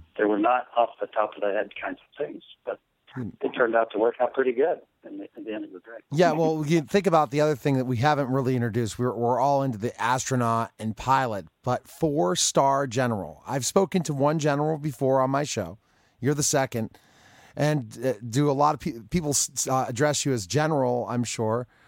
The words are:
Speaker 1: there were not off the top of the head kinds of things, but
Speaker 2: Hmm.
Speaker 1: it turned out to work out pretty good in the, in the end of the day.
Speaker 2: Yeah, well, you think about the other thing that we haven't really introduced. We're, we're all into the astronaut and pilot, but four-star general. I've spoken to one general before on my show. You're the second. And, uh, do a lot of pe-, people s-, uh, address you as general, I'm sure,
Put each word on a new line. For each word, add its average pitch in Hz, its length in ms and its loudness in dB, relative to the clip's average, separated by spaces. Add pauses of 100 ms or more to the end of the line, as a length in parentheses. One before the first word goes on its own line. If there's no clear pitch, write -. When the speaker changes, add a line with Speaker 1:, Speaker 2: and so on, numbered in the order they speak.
(180)
Speaker 1:
there 107 100 2
were 104 120 2
not 120 280 2 (100)
off 117 120 2 (100)
the 104 80 -6
top 107 280 -2
of - 60 -8
the 104 100 0
head 101 180 -2 (120)
kinds 95 180 -8
of - 260 -10
things, - 180 -14 (220)
but - 140 -8 (360)
Speaker 2:
Hmm. 120 140 -8 (120)
Speaker 1:
it 127 140 -2
turned 117 200 2
out 113 180 2
to 107 40 -4
work 113 240 2
out 123 140 0
pretty 131 160 2
good 139 300 0 (220)
in - 140 -14
the, - 180 -12
in - 80 -16
the - 80 -10
end - 140 -8
of - 60 -18
the - 80 -16
day. 113 180 -18 (140)
Speaker 2:
Yeah, 160 220 4
well, 156 300 0
you 160 180 2
think 185 260 0
about 156 240 4
the 147 100 0
other 151 140 2
thing 135 220 0
that 127 80 0
we 127 120 -2
haven't 139 320 2
really 131 260 0
introduced. 117 440 -2
We're, 123 160 0
we're 120 240 2
all 139 240 2
into 127 160 -2
the 113 200 -6
astronaut 117 800 0
and 107 180 -6
pilot, 123 520 0 (160)
but 123 240 -2
four-star 151 960 2
general. 110 640 -2
I've 127 180 -2
spoken 190 380 2
to 151 100 -4
one 143 240 2
general 151 400 0
before 135 440 2
on 131 100 2
my 143 120 0
show. 98 360 -6 (400)
You're 131 160 2
the 147 80 -2
second. 131 480 0 (640)
And, 139 500 0
uh, 131 80 2 (160)
do 139 180 2
a 147 60 2
lot 147 220 4
of - 60 -10
pe-, 117 180 -6 (100)
people 160 220 -2
s-, - 360 -2
uh, 131 200 0
address 139 360 0
you 143 80 0
as 113 140 -2
general, 123 640 0
I'm 120 140 -2
sure, 113 420 -2 (220)